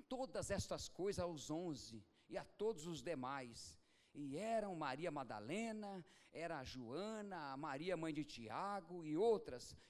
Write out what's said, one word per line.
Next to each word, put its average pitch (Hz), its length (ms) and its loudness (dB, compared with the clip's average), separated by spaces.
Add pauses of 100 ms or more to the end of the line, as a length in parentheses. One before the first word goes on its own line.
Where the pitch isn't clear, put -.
todas 202 420 0
estas 185 380 0
coisas 180 340 0
aos 156 280 -2
onze 127 520 -2 (240)
e 185 120 -4
a 151 60 -4 (180)
todos 208 240 0
os 156 160 -2
demais. 131 760 -2 (360)
E 143 240 -2
eram 214 360 2
Maria 156 360 2
Madalena, 175 920 -2 (300)
era 160 260 -2
a 131 60 -4
Joana, 165 880 -4
a 135 40 -2
Maria, 156 420 2
mãe 160 160 0
de 147 100 2
Tiago, 170 800 -2
e 151 100 0
outras 160 600 6 (140)